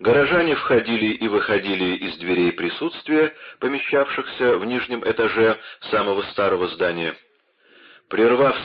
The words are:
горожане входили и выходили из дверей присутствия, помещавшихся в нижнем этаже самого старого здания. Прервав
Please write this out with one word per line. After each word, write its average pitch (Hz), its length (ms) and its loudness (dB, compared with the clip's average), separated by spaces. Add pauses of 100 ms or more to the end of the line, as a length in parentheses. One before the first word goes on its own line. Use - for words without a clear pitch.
горожане 143 560 4
входили 113 560 0
и 110 160 -2
выходили 95 680 0
из 90 200 -8
дверей 87 340 0
присутствия, 151 800 -2 (280)
помещавшихся 131 1000 0
в 95 60 -4
нижнем 120 440 -4
этаже 110 520 2 (300)
самого 101 320 0
старого 95 460 0
здания. 85 460 -2 (920)
Прервав 120 560 4